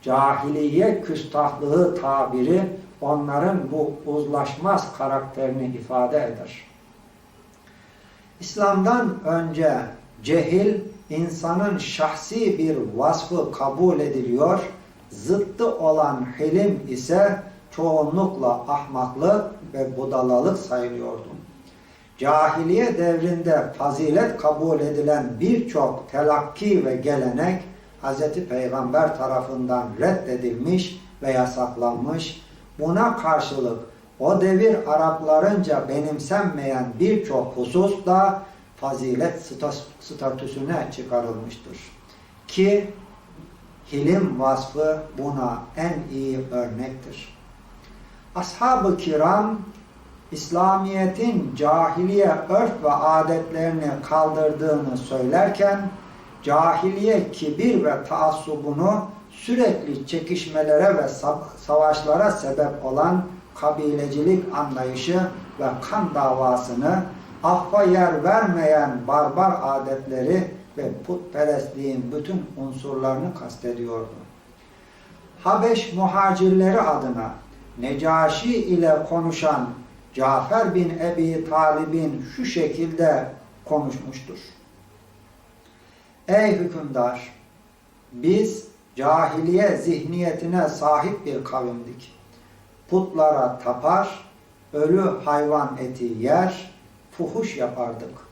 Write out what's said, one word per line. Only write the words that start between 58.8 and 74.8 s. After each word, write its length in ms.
sürekli 760
çekişmelere 880
ve 100
sa-, 320
savaşlara 640
sebep 540
olan 400
kabilecilik 1000
anlayışı 640
ve 60
kan 240
davasını, 880
affa 400
yer 420
vermeyen 840
barbar 540
adetleri 880
ve 140
putperestliğin 1080
bütün 340
unsurlarını 800
kastediyordu. 800